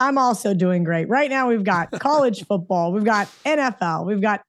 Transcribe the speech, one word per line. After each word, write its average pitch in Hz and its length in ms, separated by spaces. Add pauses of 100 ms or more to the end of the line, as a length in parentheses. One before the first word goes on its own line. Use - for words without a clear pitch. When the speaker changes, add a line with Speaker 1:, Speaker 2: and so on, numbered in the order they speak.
Speaker 1:
I'm 277 180
also 233 340
doing 180 320
great. 165 240
Right 269 220
now, 269 180
we've 226 160
got 175 260
Speaker 2:
<laughs> 220 100
Speaker 1:
college 269 460
football, 175 460
we've 208 120
got 208 240 (180)
N 302 120
F 262 220
L, 165 240
we've 202 160
got 208 280